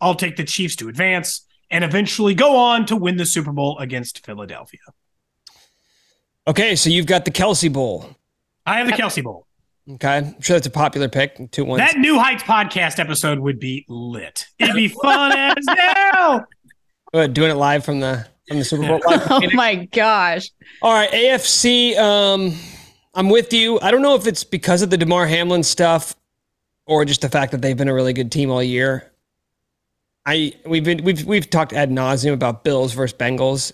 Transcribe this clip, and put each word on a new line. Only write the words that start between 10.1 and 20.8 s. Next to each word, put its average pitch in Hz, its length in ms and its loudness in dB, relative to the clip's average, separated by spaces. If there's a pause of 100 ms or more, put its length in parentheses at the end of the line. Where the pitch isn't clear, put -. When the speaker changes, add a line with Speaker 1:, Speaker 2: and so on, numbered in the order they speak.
Speaker 2:
I'm 147 240 -8
sure 180 140 2
that's 135 100 0
a 127 40 -8
popular 143 380 0
pick. 135 420 -4
Two 143 140 -4
wins. 127 140 -2
Speaker 1:
That 302 200 2
New 285 200 4
Heights 247 240 0
podcast 190 560 0
episode 151 400 -2
would 135 200 -4
be 131 300 -10
lit. 117 580 -12 (120)
It'd 233 160 0
be 214 140 0
fun 277 440 0
Speaker 3:
<laughs> 269 60 2
Speaker 1:
as 277 280 -2
hell. 370 800 2 (640)
Speaker 2:
What, 156 220 2
doing 156 180 2
it 156 40 0
live 143 320 2
from 143 140 -2
the, 131 260 -4 (200)
from 147 120 -6
the 139 60 -2
Super 151 220 -2
Bowl? 156 160 0
Speaker 3:
<laughs> - 40 2
Oh 269 340 2 (140)
my 214 380 0
gosh. 202 580 0 (320)